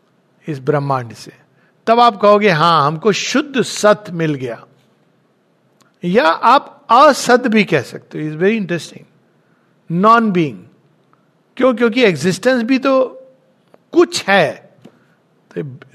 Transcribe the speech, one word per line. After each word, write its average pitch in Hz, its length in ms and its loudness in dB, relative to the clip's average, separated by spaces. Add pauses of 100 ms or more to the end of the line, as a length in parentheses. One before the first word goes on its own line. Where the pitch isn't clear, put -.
(480)
इस 143 120 -8
ब्रह्मांड 135 520 -4
से, - 200 -20 (540)
तब 233 140 4
आप 240 160 4
कहोगे, 208 320 2
"हाँ, 160 380 2
हमको 160 260 -2
शुद्ध 269 500 -4
सत 208 480 0
मिल 165 240 -4
गया।" 123 300 -12 (1400)
या 202 220 0
आप 277 640 -2
असद 254 560 4
भी 214 180 2
कह 156 160 -2
सकते - 420 -14
हो, 151 80 -8
it's 156 120 -8
very 214 200 0
interesting, 170 420 -10 (880)
non-being। 185 600 2 (1000)
क्यों? 262 180 2
क्योंकि 240 300 0
existence 185 580 0
भी 262 160 0
तो 262 280 0 (880)
कुछ 339 360 0
है। 175 420 0 (880)
तो 135 200 -12 (160)